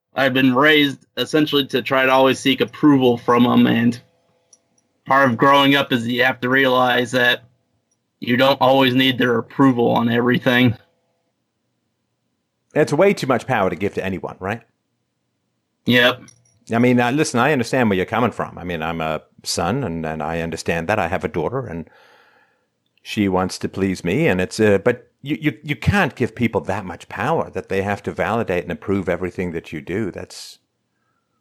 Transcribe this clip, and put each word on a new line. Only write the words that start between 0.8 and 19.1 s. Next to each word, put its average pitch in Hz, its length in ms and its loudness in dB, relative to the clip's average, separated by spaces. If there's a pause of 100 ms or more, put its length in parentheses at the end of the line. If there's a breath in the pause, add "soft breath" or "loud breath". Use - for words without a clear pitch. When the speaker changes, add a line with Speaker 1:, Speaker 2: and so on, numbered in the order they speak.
Speaker 1:
essentially 143 480 0
to 120 160 -4
try 131 240 0
to 131 60 2
always 131 260 4
seek 131 240 -2
approval 127 560 4
from 120 240 2
them, 120 240 4
and 120 340 0 (1040)
part 135 260 4
of 113 60 -2
growing 139 380 4
up 139 180 0
is 117 160 -2
you 123 160 0
have 127 160 -2
to 123 80 -4
realize 127 640 2
that 123 320 0 (760)
you 120 180 0
don't 135 240 4
always 131 320 4
need 131 240 2
their 123 180 0
approval 120 540 2
on 117 200 0
everything. 120 640 2 (2000)
Speaker 2:
It's 151 200 2
way 196 180 4
too 170 140 -4
much 123 200 0
power 104 220 0
to 87 80 -2
give 95 180 -4
to - 100 -4
anyone, 87 360 -8
right? 101 220 -8 (1200)
Speaker 1:
Yep. 123 380 2 (500)
Speaker 2:
I 113 80 0
mean, 123 180 4
uh, 120 140 0
listen, 147 260 -2
I 135 140 2
understand 127 360 0
where 98 80 2
you're 92 100 -2
coming 113 260 -2
from. - 260 -10
I 85 60 -14
mean, 87 180 -8
I'm 82 180 -6
a 78 220 -4 (220)